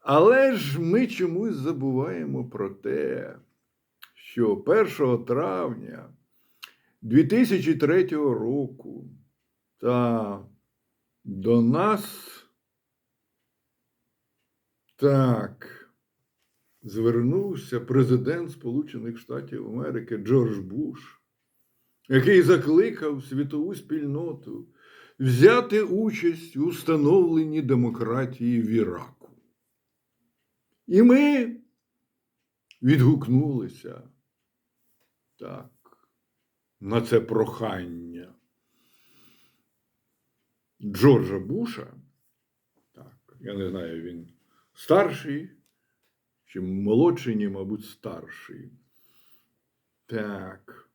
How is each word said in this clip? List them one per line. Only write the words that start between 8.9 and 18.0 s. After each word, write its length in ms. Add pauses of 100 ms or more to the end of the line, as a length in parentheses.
та 600 (880)
до 380
нас, 680 (2750)
так, 960 (920)
звернувся 1000
президент 680